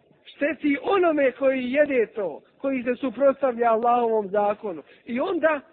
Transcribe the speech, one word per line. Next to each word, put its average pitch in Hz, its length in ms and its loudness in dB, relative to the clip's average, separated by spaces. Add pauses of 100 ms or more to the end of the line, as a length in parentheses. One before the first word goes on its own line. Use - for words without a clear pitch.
(240)
šteti 285 580 -2
onome 311 500 2
koji 262 400 0
jede 277 340 2
to, 165 340 -8 (180)
koji 269 240 -4
se 247 140 -2
suprotstavlja 254 760 0
Allahovom 226 560 0
zakonu. 208 540 -2 (240)
I 240 140 -4
onda 311 400 0 (120)